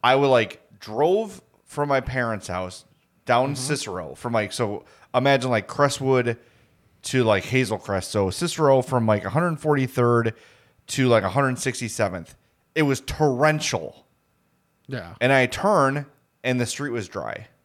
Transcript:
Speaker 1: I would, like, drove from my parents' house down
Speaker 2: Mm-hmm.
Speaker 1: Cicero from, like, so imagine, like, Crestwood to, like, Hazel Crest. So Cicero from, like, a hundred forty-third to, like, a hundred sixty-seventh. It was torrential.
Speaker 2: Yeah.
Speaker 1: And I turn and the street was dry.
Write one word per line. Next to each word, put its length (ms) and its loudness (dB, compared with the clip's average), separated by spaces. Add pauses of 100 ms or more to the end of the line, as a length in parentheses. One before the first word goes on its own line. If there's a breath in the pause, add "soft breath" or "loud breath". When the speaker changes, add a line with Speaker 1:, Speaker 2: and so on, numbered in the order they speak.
Speaker 1:
I 120 6
would, 120 4
like, 340 2 (180)
drove 600 -2 (240)
from 240 -6
my 120 2
parents' 460 -4
house 360 -8 (420)
down 220 4
Speaker 2:
Mm-hmm. 80 -4
Speaker 1:
Cicero 600 -6
from, 160 -8
like, 220 -2
so 320 -4 (280 soft breath)
imagine, 360 2
like, 180 0
Crestwood 720 0 (640 soft breath)
to, 240 0
like, 200 4
Hazel 340 0
Crest. 320 -4
So 180 0
Cicero 540 2
from, 240 0
like, 180 2
a 60 -6
hundred 280 0
forty-third 760 2 (540 soft breath)
to, 220 0
like, 140 6
a 60 0
hundred 300 0
sixty-seventh. 760 -4 (400)
It 80 2
was 180 2
torrential. 1040 0 (800)
Speaker 2:
Yeah. 320 -12
Speaker 1:
And 140 2
I 140 4
turn 580 0 (380)
and 180 0
the 40 0
street 260 -8
was 160 -6
dry. 400 -10 (180)